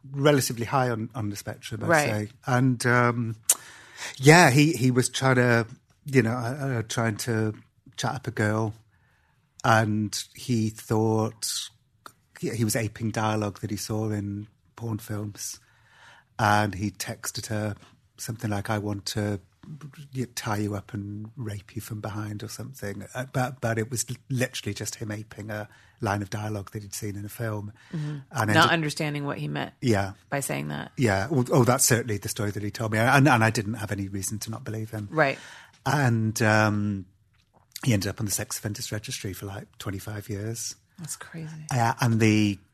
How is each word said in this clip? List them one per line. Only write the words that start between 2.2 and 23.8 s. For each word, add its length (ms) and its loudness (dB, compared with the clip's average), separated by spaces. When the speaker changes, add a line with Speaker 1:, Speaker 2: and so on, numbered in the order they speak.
Speaker 1:
And, 400 4
um, 500 4
yeah, 340 10
he, 220 6
he 200 2
was 160 4
trying 280 2
to, 300 4
you 160 6
know, 80 2
uh, 480 -4
uh, 100 -2
trying 300 0
to 360 -2
chat 180 -4
up 140 -8
a 20 -4
girl, 420 0
and 520 4
he 360 -2
thought, 1000 -2
he, 100 -4
he 140 0
was 120 0
aping 340 -2
dialogue 500 -2
that 100 -6
he 60 -4
saw 340 -4
in 360 -6
porn 220 -6
films, 600 -8
and 380 4
he 160 -2
texted 560 -10
her 260 -4
something 340 -6
like, 200 -4
"I 80 0
want 280 -4
to 340 -2
y-, 120 -4
tie 220 -4
you 180 -2
up 180 -10
and 420 -10
rape 380 -10
you 80 -8
from 180 -10
behind," 440 -8
or 40 -10
something. 560 -10
Uh, 180 -6
but, 280 -2
but 180 0
it 120 -2